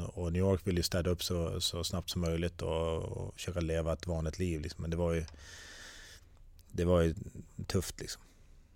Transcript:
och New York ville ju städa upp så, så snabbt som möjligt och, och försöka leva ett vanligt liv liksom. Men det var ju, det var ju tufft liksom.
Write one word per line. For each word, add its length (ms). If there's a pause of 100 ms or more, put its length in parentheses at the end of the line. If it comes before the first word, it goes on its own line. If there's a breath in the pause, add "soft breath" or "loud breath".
(180)
och 160
New 60
York 280
ville 120
ju 40
städa 260
upp 140
så, 380
så 220
snabbt 260
som 120
möjligt 400
och, 420
och 320
försöka 240
leva 340
ett 140
vanligt 320
liv 220
liksom. 200
Men 100
det 60
var 160
ju, 120 (1500 loud breath)
det 140
var 160
ju 140 (520)
tufft 320
liksom. 220 (540 soft breath)